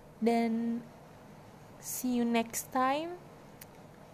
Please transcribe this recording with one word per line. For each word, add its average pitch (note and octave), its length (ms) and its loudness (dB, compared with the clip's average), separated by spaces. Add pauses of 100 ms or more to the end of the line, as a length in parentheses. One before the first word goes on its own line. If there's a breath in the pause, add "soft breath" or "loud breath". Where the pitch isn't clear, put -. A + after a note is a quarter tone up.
(180)
dan A#3 640 4 (960)
see - 400 0
you A#3+ 80 6
next A#3 480 2
time C#4 400 4 (1000)